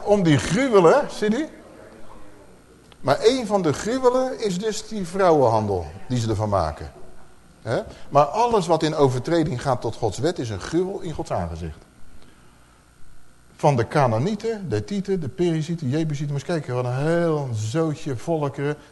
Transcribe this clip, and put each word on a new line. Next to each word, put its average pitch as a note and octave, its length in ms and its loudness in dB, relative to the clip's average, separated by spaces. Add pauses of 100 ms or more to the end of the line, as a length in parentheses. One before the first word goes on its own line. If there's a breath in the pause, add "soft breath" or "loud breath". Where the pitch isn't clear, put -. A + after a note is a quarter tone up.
om G#3 200 4
die D3+ 140 6
gruwelen, G#3+ 640 6 (100)
zie G#3+ 200 0
je? C#4+ 160 -2 (1500)
Maar C3+ 220 2
een A#3+ 240 4
van G3 140 0
de D#3 120 2
gruwelen B3+ 640 0
is G3+ 200 -2
dus G#3+ 280 -4
die G3+ 200 -6
vrouwenhandel A#2+ 760 2 (220)
die B2 120 -2
ze A2 100 -2
ervan G#2+ 200 0
maken. D#2+ 420 -2 (680)
Hè? C#3 200 -2 (280 loud breath)
Maar C#3+ 160 6
alles G#3+ 420 2
wat D#3+ 160 4
in D#3 120 0
overtreding C#3+ 680 2
gaat C3 200 0
tot A#2 140 -4
Gods G#2+ 220 -2
wet D#3+ 220 -2
is B2 100 -6
een G2+ 100 -6
gruwel F#3 400 -2
in D#3 140 -8
Gods - 180 -8
aangezicht. E2+ 540 -6 (1700 soft breath)
Van D3 200 4
de A#2 120 0
Canaanieten, F3 840 0
de G#3 160 0
Hieten, G3 340 -4
de C#3 100 -6
Perizieten, E3 600 -2
Jebusieten. C#3+ 460 -2
Maar - 0 -
eens C#3+ 160 -6
kijken, D3 240 -4
wat B2+ 100 -2
een B2+ 200 -2
heel D#3+ 480 0
zootje C#3 640 -2
volkeren D3 600 -2 (140 loud breath)